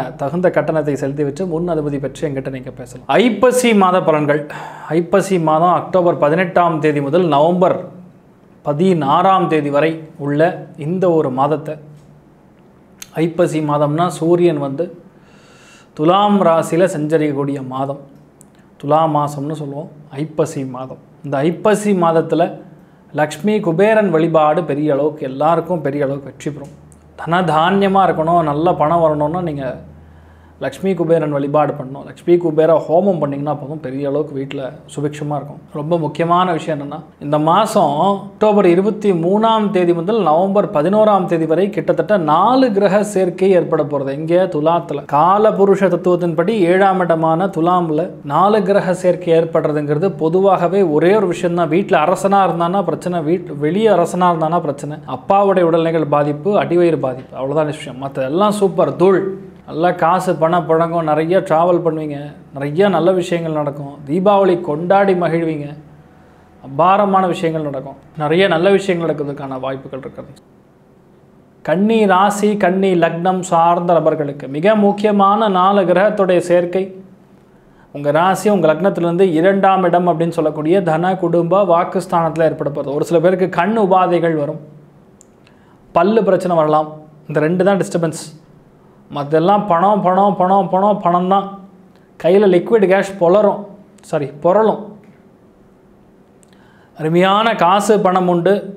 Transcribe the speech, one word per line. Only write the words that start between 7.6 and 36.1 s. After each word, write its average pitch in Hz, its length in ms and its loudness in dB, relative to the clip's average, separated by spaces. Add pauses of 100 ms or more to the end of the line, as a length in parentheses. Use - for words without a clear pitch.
பதினாறாம் 175 880 2
தேதி 151 240 0
வரை 156 160 2 (340)
உள்ள 143 160 0 (440)
இந்த 180 260 -2
ஒரு 151 260 2
மாதத்தை, 147 380 -2 (1500)
ஐப்பசி 156 460 0
மாதம்னா 147 380 0 (100)
சூரியன் 170 480 0
வந்து 139 200 -4 (1120)
துலாம் 196 400 2 (100)
ராசியில 165 360 2 (100)
சஞ்சரிக்கக்கூடிய 147 680 -2 (140)
மாதம், 135 280 -8 (760)
துலா 147 220 2 (140)
மாசம்னு 147 460 -4
சொல்லுவோம், 143 280 -12 (320)
ஐப்பசி 156 400 -4 (140)
மாதம். 131 260 -14 (240)
இந்த 143 100 -6 (120)
ஐப்பசி 208 460 0 (100)
மாதத்துல 160 460 0 (640)
லக்ஷ்மி 151 460 -2
குபேரன் 196 560 2
வழிபாடு 160 560 2
பெரிய 143 240 -2
அளவுக்கு 143 360 -4
எல்லாருக்கும் 160 540 -2
பெரிய 143 220 -4
அளவுக்கு 135 240 -8
வெற்றி - 200 -10
பெறும். 143 240 -16 (460)
தனதானியமா 185 880 2
இருக்கணும், 165 440 0
நல்ல 160 300 0
பணம் 165 240 2
வரணும்னா 151 360 0 (100)
நீங்க 143 140 -8 (960)
லக்ஷ்மி 160 340 -4
குபேரன் 160 380 0
வழிபாடு 143 400 0
பண்ணணும். 135 320 -12
லக்ஷ்மி 175 340 0
குபேர 160 300 2 (160)
ஹோமம் 175 340 2
பண்ணிங்கன்னா 143 400 -4
போதும், 147 240 -12
பெரிய 139 240 -6
அளவுக்கு 147 300 -4
வீட்ல 135 220 -8 (340)
சுபிக்ஷமா 147 420 -6
இருக்கும். 147 240 -12 (160)
ரொம்ப 156 260 -2
முக்கியமான 170 440 0 (100)